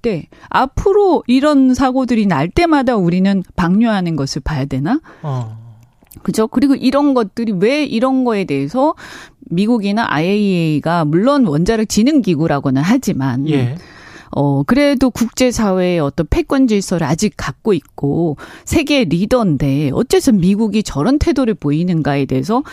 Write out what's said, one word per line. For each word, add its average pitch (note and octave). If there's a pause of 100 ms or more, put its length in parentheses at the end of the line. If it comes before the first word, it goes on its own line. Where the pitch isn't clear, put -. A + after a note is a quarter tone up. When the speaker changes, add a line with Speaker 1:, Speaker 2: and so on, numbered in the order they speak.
Speaker 1:
때 F#3+ (200)
앞으로 F#4+
이런 C4
사고들이 B3+
날 E3+
때마다 C#4
우리는 F#3+ (140)
방류하는 F#3
것을 C#3
봐야 C#3+
되나? D3 (200)
Speaker 2:
어. A#2+ (640)
Speaker 1:
그죠? G#3+
그리고 C4+
이런 C#4
것들이 A#3
왜 C4+
이런 C4
거에 G#3
대해서 D3+ (560)
미국이나 G#3
아이에이이에이가 E3+
물론 A#3
원자력 G3
진흥 B3+
기구라고는 C#3+
하지만 C#3
Speaker 2:
예. C3+ (600)
Speaker 1:
어, C#3+
그래도 C4+
국제사회의 G3
어떤 D3
패권 C#4
질서를 F#3+
아직 E3
갖고 -
있고 D3+ (280)
세계 C#4+
리더인데 D3+
어째서 C#4
미국이 G3+
저런 A3+
태도를 C4
보이는가에 D3
대해서 D#3